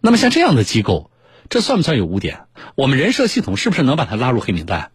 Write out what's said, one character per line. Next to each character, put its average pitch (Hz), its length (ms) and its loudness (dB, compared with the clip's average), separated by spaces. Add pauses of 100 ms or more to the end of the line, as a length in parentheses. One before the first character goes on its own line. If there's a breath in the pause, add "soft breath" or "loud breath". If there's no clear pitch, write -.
那 233 60 6
么 240 60 6
像 247 140 2
这 320 100 2
样 254 140 4
的 110 100 2
机 - 160 -2
构， 87 300 -2 (380 soft breath)
这 240 120 0
算 262 160 0
不 175 40 0
算 151 160 0
有 95 80 0
污 90 140 -4
点？ - 280 -8 (280 loud breath)
我 135 120 0
们 135 100 2
人 180 160 2
社 269 120 0
系 233 140 -2
统 98 160 -4
是 226 140 -2
不 175 60 0
是 156 80 0
能 135 120 2
把 156 80 -2
它 104 140 -6
拉 127 140 0
入 113 100 0
黑 - 100 -4
名 82 140 -4
单？ 85 300 -6